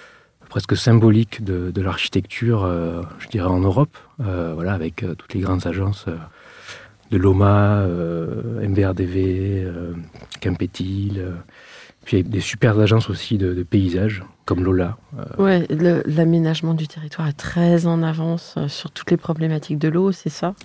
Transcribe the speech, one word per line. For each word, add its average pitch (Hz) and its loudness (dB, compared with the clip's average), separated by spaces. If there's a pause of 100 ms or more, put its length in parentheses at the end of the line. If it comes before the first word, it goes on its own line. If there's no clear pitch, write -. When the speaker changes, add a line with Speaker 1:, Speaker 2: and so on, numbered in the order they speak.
(500)
Speaker 1:
presque - -2
symbolique 113 4
de, 90 -4
de 98 -2
l'architecture, 95 -2
euh, 85 -2 (160)
je - -16
dirais 92 -2
en 90 2
Europe, 98 2 (220)
euh, 90 -2
voilà, 87 -2
avec, 82 -4
euh, 87 -4
toutes - -20
les 95 -2
grandes 92 -2
agences, 95 -2
euh, 82 -6 (920)
de 95 2
loma, 101 6
euh, 87 -2
M 98 0
V 98 4
R 95 0
D 92 -2
V, 95 -2
euh, 87 -8 (480)
Quimpetil, 98 -4
euh, 92 -6 (760)
puis 110 2
il 92 4
y 82 -4
a - -10
des 101 -2
super 107 2
agences 107 4
aussi 101 -2
de, 90 0
de 90 -4
paysages, 95 0 (220)
comme 92 0
Lola, 92 0 (220)
euh. - -4
Speaker 2:
Ouais, 185 4
le, 170 2
l'aménagement 165 2
du 156 -4
territoire 156 -8
est 147 -2
très 170 2
en 165 2
avance, 160 -4
euh, 151 -2
sur - -10
toutes - -12
les 175 4
problématiques 160 -2
de 151 0
l'eau, 180 2
c'est - -6
ça ? 175 -6 (120)